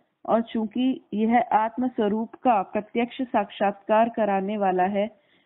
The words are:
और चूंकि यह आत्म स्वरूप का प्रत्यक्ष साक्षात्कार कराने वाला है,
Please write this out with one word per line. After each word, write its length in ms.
और 160
चूंकि 720
यह 260
आत्म 480
स्वरूप 480
का 260
प्रत्यक्ष 600
साक्षात्कार 880
कराने 480
वाला 260
है, 380